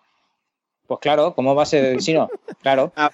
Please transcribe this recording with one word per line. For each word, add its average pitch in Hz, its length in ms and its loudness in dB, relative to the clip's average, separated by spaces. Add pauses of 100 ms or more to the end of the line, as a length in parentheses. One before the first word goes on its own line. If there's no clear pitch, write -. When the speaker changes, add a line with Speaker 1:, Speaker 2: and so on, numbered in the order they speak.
(880)
Speaker 1:
pues 123 140 -8
claro, 151 340 0
¿cómo 135 220 0
va 147 80 2
a - 20 -2
ser 143 200 2
el 127 140 0
sino? 160 280 0 (320)
Claro. 139 340 0
Speaker 2:
Ah, 147 200 0